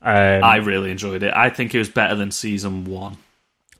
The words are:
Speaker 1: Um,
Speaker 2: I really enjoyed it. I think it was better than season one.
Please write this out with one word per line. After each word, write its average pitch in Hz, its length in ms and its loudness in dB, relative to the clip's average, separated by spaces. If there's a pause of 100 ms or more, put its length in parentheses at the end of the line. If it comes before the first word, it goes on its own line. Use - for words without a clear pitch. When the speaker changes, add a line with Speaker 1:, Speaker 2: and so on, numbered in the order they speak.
Speaker 1:
Um, 98 420 4
Speaker 2:
I 113 140 6
really 98 340 -2
enjoyed 95 320 -6
it. 101 120 -2
I 120 140 4
think 120 260 -4
it - 40 0
was 104 100 -2
better 104 260 0
than 101 160 -4
season 98 540 -6
one. 95 320 -12 (640)